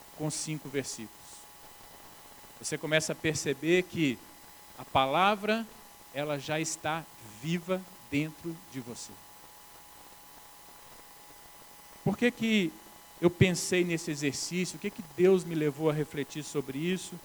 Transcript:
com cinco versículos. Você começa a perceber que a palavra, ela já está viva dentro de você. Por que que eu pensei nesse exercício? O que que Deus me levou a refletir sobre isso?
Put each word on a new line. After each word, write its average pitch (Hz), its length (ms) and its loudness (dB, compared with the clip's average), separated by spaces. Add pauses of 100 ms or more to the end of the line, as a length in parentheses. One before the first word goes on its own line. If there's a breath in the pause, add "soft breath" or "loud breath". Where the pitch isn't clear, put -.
(180)
com 156 120 -2
cinco 156 400 -4
versículos. 127 420 -6 (1500)
Você 147 180 -6
começa 156 360 2
a - 20 -4
perceber 156 680 2
que 156 360 0 (580)
a 123 80 -14
palavra, 196 800 2 (480)
ela 147 240 -2
já 151 220 -2
está 160 440 -4 (380)
viva 175 400 -2 (300)
dentro 156 440 -2 (160)
de 131 80 -8
você. 113 320 -10 (3000)
Por 196 120 2
que 240 140 4
que 220 420 2 (480)
eu 175 100 6
pensei 180 540 4
nesse 170 280 0
exercício? 151 640 -2
O 156 40 -14
que 202 120 -6
que - 120 -10 (140)
Deus 180 260 6
me 165 120 -4
levou 151 340 2
a 147 40 4
refletir 151 500 -4
sobre 135 340 -4
isso? 175 480 -2